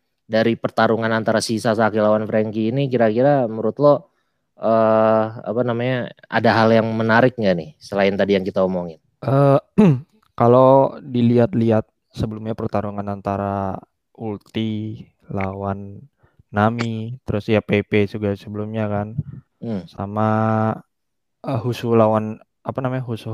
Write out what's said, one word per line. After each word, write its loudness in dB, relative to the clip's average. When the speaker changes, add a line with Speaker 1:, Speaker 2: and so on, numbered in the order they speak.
Speaker 1:
dari 0
pertarungan 0
antara 0
si -4
Sasaki 0
lawan 2
Frankie -2
ini, -2
kira-kira 2
menurut -4
lo, 6
eh, 2
apa -2
namanya, -4
ada 2
hal 4
yang 4
menarik 2
nggak 2
nih, -12
selain -2
tadi 2
yang -2
kita -2
omongin? -4
Speaker 2:
Eh, 2
<clears throat> 4
kalau 6
dilihat-lihat 2
sebelumnya -8
pertarungan -6
antara -4
Ulti -8
lawan -8
Nami, -2
terus -4
ya 2
P -2
P 0
juga -4
sebelumnya -8
kan, -4
Speaker 1:
Hmm. -8
Speaker 2:
sama, -4
eh, -4
Husu -4
lawan, 2
apa -8
namanya, -4
Husu -10